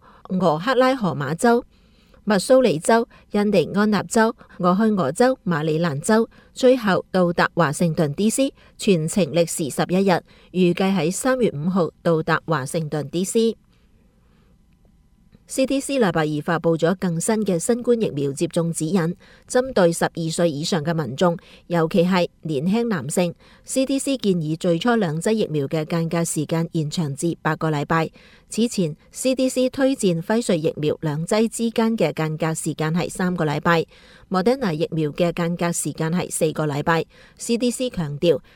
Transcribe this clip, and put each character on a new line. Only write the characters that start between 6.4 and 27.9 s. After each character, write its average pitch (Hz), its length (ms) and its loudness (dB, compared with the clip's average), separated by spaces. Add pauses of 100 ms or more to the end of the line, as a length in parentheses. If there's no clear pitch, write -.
最 262 240 4
後 208 340 0
到 175 220 2
達 170 220 2
華 156 180 2
盛 160 240 0
頓 151 160 0
D 196 160 0
C， 269 240 0 (240)
全 165 320 2
程 185 160 0
歷 160 220 0
時 156 240 -6
十 - 180 -2
一 190 180 2
日， 175 160 2 (300)
預 175 220 2
計 190 200 0
喺 165 160 0
三 254 300 -2
月 208 140 2
五 151 160 -4
號 175 200 0 (120)
到 160 200 2
達 160 220 0
華 139 220 -2
盛 156 240 -6
頓 147 180 -6
D 175 160 -4
C。 226 320 0 (2000)
C 262 140 2
D 277 140 0
C 277 180 -4
禮 196 140 2
拜 160 120 0
二 151 160 -2
發 160 200 -2
布 165 180 2
咗 165 220 2
更 170 200 -2
新 220 240 0
嘅 190 140 0
新 240 240 -2
冠 233 180 2
疫 208 100 0
苗 139 220 -2
接 165 140 -2
種 165 260 -2
指 160 140 -4
引， 175 300 0 (320)
針 254 240 0
對 175 200 4
十 170 120 -2
二 165 260 -2
歲 170 180 2
以 147 140 -4
上 175 220 -2
嘅 170 100 0
民 135 220 -4
眾， 175 200 2 (300)
尤 170 220 0
其 170 160 4
係 180 240 2 (140)
年 151 240 -2
輕 226 200 0
男 165 240 -4
性。 175 240 0 (300)
C 269 200 0
D 269 140 0
C 277 180 -2
建 196 180 0
議 156 220 -2
最 170 220 0
初 240 160 0
兩 170 260 0
劑 214 120 0
疫 220 160 -2
苗 147 180 -2
嘅 156 180 -2
間 165 240 -2
隔 170 160 -2
時 156 220 -4
間 165 240 -2
延 156 180 -2
長 151 280 -4
至 170 260 -4
八 156 140 -2
個 160 120 -2
禮 147 160 -2
拜。 160 280 -2 (360)